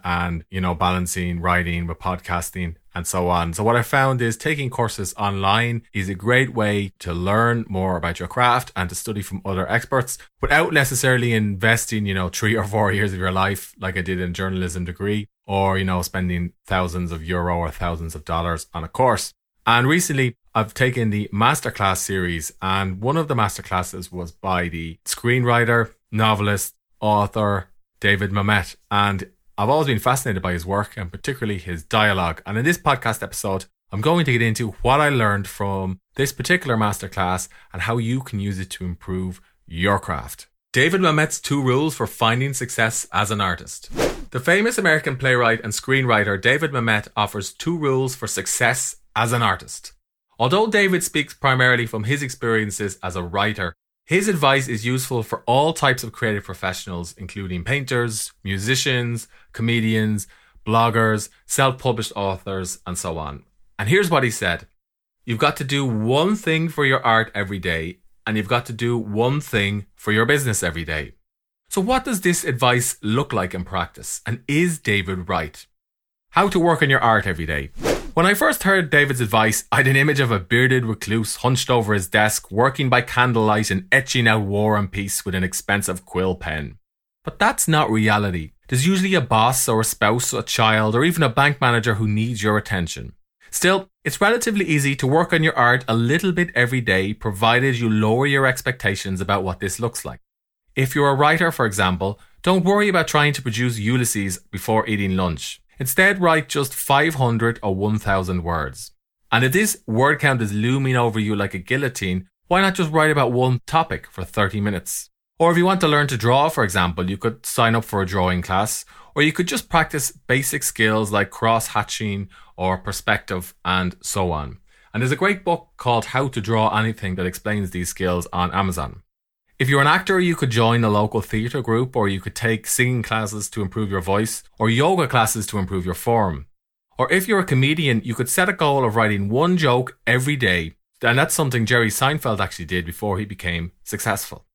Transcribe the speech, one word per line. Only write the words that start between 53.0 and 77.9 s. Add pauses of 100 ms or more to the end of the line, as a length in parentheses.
as
a
writer, (320)
his
advice
is
useful
for
all
types
of
creative
professionals,
including
painters, (100)
musicians, (240)
comedians, (400)
bloggers, (160)
self-published
authors,
and
so
on. (340)
And
here's
what
he
said. (560)
"You've
got
to
do
one
thing
for
your
art
every
day, (260)
and
you've
got
to
do
one
thing (100)
for
your
business
every
day." (560)
So
what
does
this
advice
look
like
in
practice?
And
is
David
right? (640)
How
to
work
on
your
art
every
day. (440)